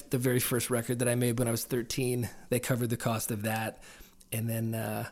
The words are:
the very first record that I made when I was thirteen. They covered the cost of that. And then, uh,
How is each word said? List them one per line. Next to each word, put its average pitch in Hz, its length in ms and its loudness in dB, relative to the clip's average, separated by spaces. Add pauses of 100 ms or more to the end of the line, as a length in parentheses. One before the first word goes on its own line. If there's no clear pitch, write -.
(120)
the 135 60 2
very 123 220 4
first 120 300 0
record 120 300 0
that 123 100 4
I 120 60 4
made 120 240 2
when 123 80 4
I 117 40 2
was 113 140 0
thirteen. 123 640 0 (200)
They 123 100 4
covered 123 300 0
the 120 80 0
cost 113 340 -2
of 104 120 -4
that. 110 380 -2 (500)
And 113 180 -2
then, 113 260 0
uh, 110 360 -4